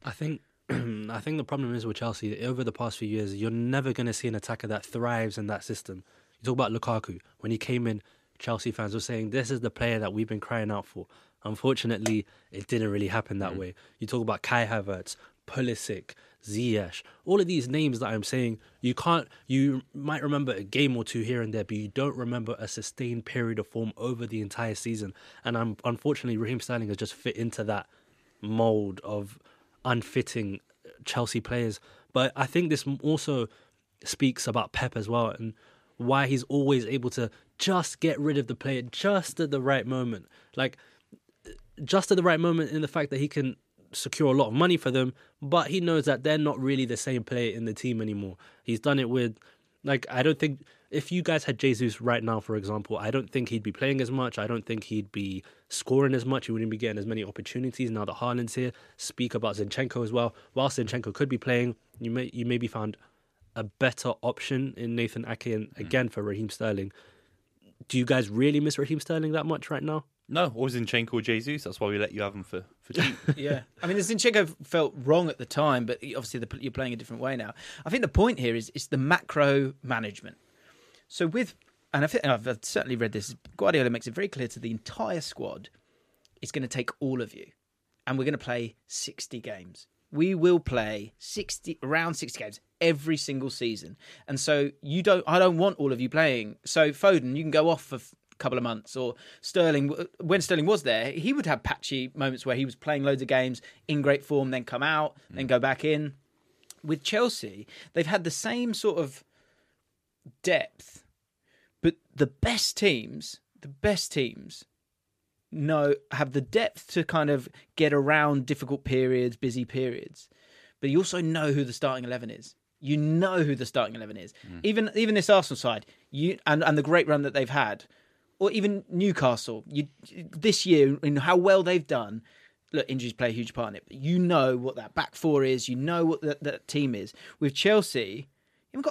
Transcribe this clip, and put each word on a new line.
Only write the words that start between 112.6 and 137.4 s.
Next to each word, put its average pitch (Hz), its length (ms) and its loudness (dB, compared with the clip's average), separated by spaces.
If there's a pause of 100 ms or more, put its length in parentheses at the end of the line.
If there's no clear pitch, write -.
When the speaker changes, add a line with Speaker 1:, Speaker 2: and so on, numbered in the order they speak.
Speaker 3:
teams, 123 640 0 (220)
the 143 60 -14
best 175 440 0
teams - 540 -4 (880)
know, 147 440 4 (160)
have 139 220 0
the 139 80 2
depth - 500 0
to 170 120 2
kind 151 260 0
of 135 200 2 (260)
get 151 180 4
around 147 520 4
difficult 139 380 -4
periods, 127 520 2
busy 123 300 -4
periods. - 640 -6 (500)
But 139 120 0
you 156 80 6
also 180 220 0
know 160 300 2
who 160 120 2
the 120 100 -6
starting 127 320 0
eleven 120 240 -6
is. - 260 -16 (240)
You 147 180 0
know 165 460 4
who 143 120 2
the 123 100 -4
starting 113 300 0
eleven 107 200 -12
is. 95 180 -16 (140)
Speaker 2:
Mm. 87 160 -12
Speaker 3:
Even, 214 320 2
even 220 200 4
this 196 140 4
Arsenal 185 280 4
side, 117 280 -2 (260)
you, 160 340 -2
and, 156 180 4
and 151 140 6
the 143 60 4
great 156 240 6
run 147 160 4
that 139 100 -2
they've 135 160 2
had, 123 360 0 (520)
or 202 140 2
even 202 380 0
Newcastle, 135 800 2
you, 143 200 -2 (440)
this 196 340 2
year, 147 380 8
in 143 140 2
how 165 180 4
well 190 280 6
they've 175 240 2
done, 113 340 -4 (500)
look, 143 160 0
injuries 123 260 -4
play 123 160 0
a 113 40 -2
huge 113 200 -6
part 117 160 -4
in 101 80 -12
it, - 100 -16
but - 100 -18
you 160 220 2
know 151 360 4
what 127 200 -4
that 107 180 -12
back - 220 -4
four 147 280 4
is, 131 240 0
you 127 80 -2
know 165 300 2
what 160 160 2
that, 147 220 -4
that 139 240 -6
team 143 280 2
is. 101 160 -8 (280)
With 143 160 2